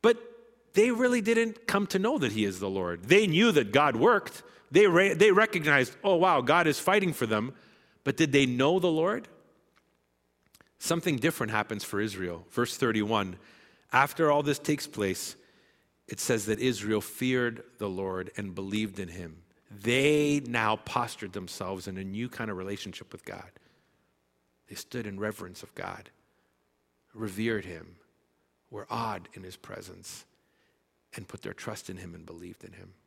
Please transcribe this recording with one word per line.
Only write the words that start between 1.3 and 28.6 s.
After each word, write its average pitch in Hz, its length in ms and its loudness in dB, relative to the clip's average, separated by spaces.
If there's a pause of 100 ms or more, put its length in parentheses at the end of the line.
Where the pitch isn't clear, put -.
come 202 200 2
to 190 120 -2
know 233 200 0
that 123 140 0
he 107 120 0
is 95 160 -4
the 98 80 -4
Lord. 87 360 -4
They 196 220 6
knew 190 260 4
that 110 200 2
God 139 240 4
worked. 196 460 2 (280)
They 196 160 8
re-, 185 280 4
they 196 180 8
recognized, 156 720 4
"Oh, 196 120 4
wow, 165 260 4
God 160 240 4
is 147 120 2
fighting 185 360 2
for - 100 -2
them." 110 300 -2 (500)
But 139 140 -2
did 151 140 4
they 139 120 6
know 131 340 2
the 175 120 2
Lord? 165 360 -2 (1600)
Something 165 340 0
different 120 360 -2
happens 107 320 -2
for 101 160 -4
Israel. 92 520 -6
Verse 120 260 -2
thirty-one, 104 580 0 (560)
after 143 380 2
all 143 120 2
this 143 160 0
takes - 280 -2
place, - 500 -4 (720)
it 107 100 -12
says 110 280 -2
that 107 120 -2
Israel 107 440 -2
feared 123 600 -2 (140)
the 104 140 -6
Lord 92 480 -6
and 98 160 -8
believed 98 440 -4
in 92 100 -8
him. 82 340 -14 (280)
They 139 760 2
now 110 300 0
postured 110 580 -6
themselves 95 520 -8
in 95 120 -10
a 95 40 -10
new 104 280 -8
kind 113 200 -8
of 95 60 -6
relationship 95 560 -10
with - 140 -18
God. 92 240 -14 (1160)
They 101 60 -18
stood 113 320 -10
in 98 140 -10
reverence 101 420 -8
of - 120 -20
God, 92 340 -12 (1040)
revered 107 540 -4
him, 85 300 -16 (720)